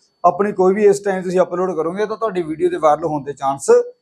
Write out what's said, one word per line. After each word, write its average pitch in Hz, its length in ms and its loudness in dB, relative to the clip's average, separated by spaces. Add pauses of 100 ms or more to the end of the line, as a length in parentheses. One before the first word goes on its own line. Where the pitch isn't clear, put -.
(240)
ਆਪਣੀ 185 280 2
ਕੋਈ 185 220 2
ਵੀ 214 120 2
ਇਸ 196 140 4
ਟਾਈਮ 185 220 -4
ਤੁਸੀਂ 185 180 0
ਅਪਲੋਡ 180 360 -2
ਕਰੋਗੇ 175 300 -4
ਤਾਂ 208 100 -6
ਤੁਹਾਡੀ 185 260 -4
ਵੀਡੀਓ 160 280 -2
ਦੇ 175 60 -6
ਵਾਇਰਲ 151 280 2
ਹੋਣ 151 200 -4
ਦੇ 143 80 -10
ਚਾਂਸ 139 380 -2 (320)